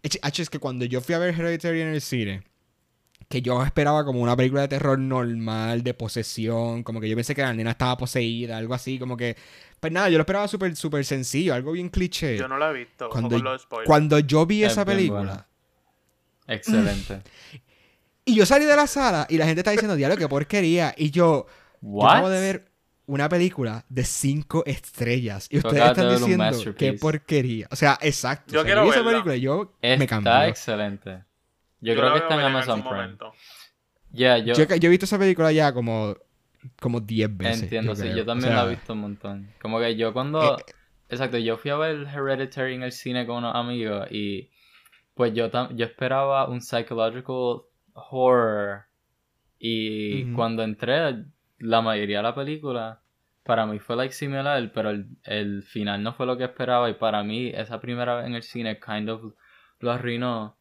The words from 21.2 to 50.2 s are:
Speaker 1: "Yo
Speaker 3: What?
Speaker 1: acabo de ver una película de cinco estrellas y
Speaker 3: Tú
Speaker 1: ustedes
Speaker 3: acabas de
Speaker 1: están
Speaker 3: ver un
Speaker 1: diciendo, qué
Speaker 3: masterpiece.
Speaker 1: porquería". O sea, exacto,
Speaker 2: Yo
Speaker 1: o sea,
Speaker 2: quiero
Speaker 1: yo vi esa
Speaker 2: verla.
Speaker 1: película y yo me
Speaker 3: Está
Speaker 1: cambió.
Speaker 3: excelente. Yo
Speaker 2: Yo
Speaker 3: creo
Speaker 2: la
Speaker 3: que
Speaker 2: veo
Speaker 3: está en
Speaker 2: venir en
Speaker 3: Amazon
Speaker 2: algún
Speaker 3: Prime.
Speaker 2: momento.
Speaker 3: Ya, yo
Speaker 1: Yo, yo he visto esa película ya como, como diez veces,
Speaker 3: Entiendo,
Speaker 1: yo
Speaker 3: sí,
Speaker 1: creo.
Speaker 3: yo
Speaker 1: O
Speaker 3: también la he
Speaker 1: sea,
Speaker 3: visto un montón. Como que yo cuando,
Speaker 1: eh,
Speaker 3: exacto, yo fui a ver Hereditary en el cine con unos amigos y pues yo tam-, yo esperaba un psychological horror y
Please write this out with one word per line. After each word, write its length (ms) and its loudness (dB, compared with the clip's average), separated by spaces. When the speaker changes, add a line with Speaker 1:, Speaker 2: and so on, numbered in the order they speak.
Speaker 1:
"Yo 260 2
Speaker 3:
What? 20 12
Speaker 1:
acabo 200 8
de 120 2
ver 300 -2
una 220 0
película 600 0
de 160 -2
cinco 640 0
estrellas 840 -4
y 100 2
Speaker 3:
Tú 80 -2
Speaker 1:
ustedes 140 4
Speaker 3:
acabas 160 6
de 40 4
Speaker 1:
están 40 4
Speaker 3:
ver 160 4
un 80 4
Speaker 1:
diciendo, 160 4
qué 160 0
Speaker 3:
masterpiece. 60 -6
Speaker 1:
porquería". 720 -2
O 60 -8
sea, 260 4
exacto, 500 -4
Speaker 2:
Yo 80 4
Speaker 1:
o 20 0
sea, 60 0
Speaker 2:
quiero 120 4
Speaker 1:
yo 40 8
vi 60 8
esa 100 6
Speaker 2:
verla. 100 2
Speaker 1:
película 260 2
y 40 -2
yo 320 -2
me 220 4
Speaker 3:
Está 60 2
Speaker 1:
cambió. 380 4
Speaker 3:
excelente. 760 -6
Yo 120 0
Speaker 2:
Yo 60 2
Speaker 3:
creo 80 4
Speaker 2:
la 40 4
Speaker 3:
que 60 4
Speaker 2:
veo 40 2
Speaker 3:
está 120 0
en 60 2
Speaker 2:
venir 100 2
en 60 0
Speaker 3:
Amazon 220 0
Speaker 2:
algún 60 -6
Speaker 3:
Prime. 120 -6
Speaker 2:
momento. 240 -16
Speaker 3:
Ya, 260 6
yo 160 0
Speaker 1:
Yo, 100 8
yo 120 4
he 20 8
visto 160 4
esa 120 0
película 340 4
ya 200 4
como, 440 -2
como 200 -2
diez 340 -2
veces, 280 -2
Speaker 3:
Entiendo, 300 -2
Speaker 1:
yo 40 -4
Speaker 3:
sí, 60 -6
Speaker 1:
creo. 140 -4
Speaker 3:
yo 80 -2
Speaker 1:
O 20 -4
Speaker 3:
también 280 0
la 100 4
he 20 0
Speaker 1:
sea, 40 -2
Speaker 3:
visto 220 -8
un 80 -6
montón. 640 -12
Como 180 -4
que 160 0
yo 160 -2
cuando, 460 0
Speaker 1:
eh, 160 -18
Speaker 3:
exacto, 300 -4
yo 180 0
fui 140 -8
a 60 0
ver 300 -4
Hereditary 680 -4
en 80 -8
el 100 -8
cine 340 -6
con 120 -6
unos 160 -4
amigos 560 -4
y 400 -6
pues 200 0
yo 160 0
tam-, 260 -4
yo 100 -2
esperaba 640 0
un 120 -8
psychological 1040 -4
horror 880 0
y 640 -4